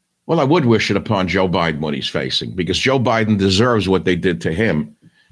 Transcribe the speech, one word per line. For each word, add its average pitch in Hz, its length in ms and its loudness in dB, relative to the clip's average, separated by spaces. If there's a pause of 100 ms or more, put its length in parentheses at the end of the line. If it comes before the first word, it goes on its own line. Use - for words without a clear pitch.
(260)
Well, 160 140 0
I 143 40 4
would 147 220 2
wish 113 240 2
it 101 80 0
upon 95 280 0
Joe 92 220 0
Biden, 82 320 -2
what 76 140 -4
he's 65 120 -6
facing, 65 480 -4
because 87 240 -4
Joe 131 220 0
Biden 110 380 2
deserves 98 500 2
what 92 160 2
they 92 100 2
did 87 280 -2
to 85 100 -2
him, 80 420 -2 (380)